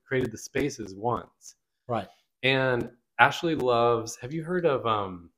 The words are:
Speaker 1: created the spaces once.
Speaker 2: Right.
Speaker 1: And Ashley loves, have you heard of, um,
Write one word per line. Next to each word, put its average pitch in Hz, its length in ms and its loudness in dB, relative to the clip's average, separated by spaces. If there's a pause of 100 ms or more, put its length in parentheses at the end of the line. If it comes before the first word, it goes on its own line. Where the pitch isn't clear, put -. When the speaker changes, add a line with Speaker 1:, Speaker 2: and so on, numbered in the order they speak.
Speaker 1:
created 127 260 -2
the 107 60 -14
spaces 113 560 -6
once. - 600 -6 (320)
Speaker 2:
Right. 110 200 -4 (340)
Speaker 1:
And 131 480 2 (280)
Ashley 160 360 4
loves, 120 640 2
have 127 180 -12
you 160 100 -6
heard 175 220 -2
of, 123 200 2
um, 95 520 -2